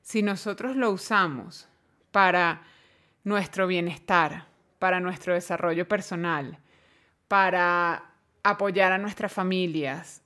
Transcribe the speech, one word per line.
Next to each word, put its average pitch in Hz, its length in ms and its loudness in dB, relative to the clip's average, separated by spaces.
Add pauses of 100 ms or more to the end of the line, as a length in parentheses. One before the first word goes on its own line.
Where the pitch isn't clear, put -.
Si 214 220 -2
nosotros 208 520 -4
lo 247 140 2
usamos 180 800 -2 (400)
para 180 540 2 (600)
nuestro 190 440 0
bienestar, 170 800 0 (320)
para 180 200 2
nuestro 180 360 -2
desarrollo 175 520 -2
personal, 170 680 -4 (720)
para 175 760 2 (380)
apoyar 202 520 2
a 190 40 0
nuestras 202 340 -6
familias 165 960 -4